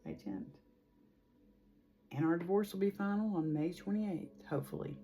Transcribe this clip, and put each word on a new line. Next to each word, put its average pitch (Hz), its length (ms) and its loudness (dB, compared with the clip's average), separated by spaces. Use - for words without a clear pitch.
May 78 100 -8
tenth. - 420 -8
And 139 120 2
our 160 120 6
divorce 190 360 2
will 196 80 -6
be 202 100 6
final 202 460 0
on 160 160 2
May 151 200 2
twenty-eighth, 202 760 -4
hopefully. 139 560 -4